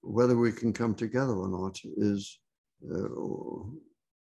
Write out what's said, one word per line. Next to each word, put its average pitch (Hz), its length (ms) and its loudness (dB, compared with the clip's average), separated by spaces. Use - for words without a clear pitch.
whether 120 340 4
we 117 160 4
can 117 200 0
come 113 220 0
together 123 400 0
or 95 140 -2
not 95 300 -4
is, 101 420 0
uh, - 720 -6